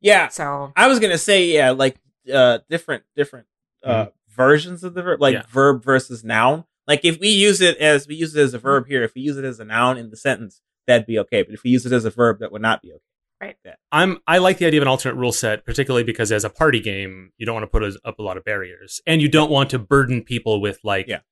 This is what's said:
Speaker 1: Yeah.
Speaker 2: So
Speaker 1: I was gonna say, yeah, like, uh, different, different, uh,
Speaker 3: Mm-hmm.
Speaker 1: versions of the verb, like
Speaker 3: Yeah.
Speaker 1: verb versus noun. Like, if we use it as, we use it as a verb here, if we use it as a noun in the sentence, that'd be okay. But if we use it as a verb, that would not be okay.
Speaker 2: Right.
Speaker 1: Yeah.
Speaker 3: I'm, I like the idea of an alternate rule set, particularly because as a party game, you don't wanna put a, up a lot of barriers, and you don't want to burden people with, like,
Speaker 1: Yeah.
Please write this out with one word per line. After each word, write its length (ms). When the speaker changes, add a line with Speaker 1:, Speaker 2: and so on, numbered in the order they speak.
Speaker 1:
Yeah. 280
Speaker 2:
So 480
Speaker 1:
I 100
was 140
gonna 180
say, 280
yeah, 240
like, 300
uh, 260
different, 360
different, 300
uh, 240
Speaker 3:
Mm-hmm. 40
Speaker 1:
versions 500
of 100
the 80
verb, 180
like 140
Speaker 3:
Yeah. 140
Speaker 1:
verb 340
versus 420
noun. 400
Like, 180
if 140
we 100
use 320
it 180
as, 280
we 80
use 220
it 40
as 140
a 40
verb 280
here, 160
if 120
we 80
use 140
it 80
as 160
a 40
noun 340
in 120
the 60
sentence, 440
that'd 200
be 140
okay. 220
But 120
if 80
we 80
use 160
it 60
as 120
a 60
verb, 300
that 120
would 100
not 200
be 100
okay. 100
Speaker 2:
Right. 240
Speaker 1:
Yeah. 100
Speaker 3:
I'm, 360
I 120
like 200
the 80
idea 140
of 20
an 60
alternate 280
rule 160
set, 320
particularly 400
because 280
as 120
a 60
party 300
game, 560
you 100
don't 80
wanna 120
put 160
a, 220
up 140
a 40
lot 140
of 80
barriers, 640
and 140
you 80
don't 220
want 200
to 80
burden 440
people 380
with, 240
like, 240
Speaker 1:
Yeah. 120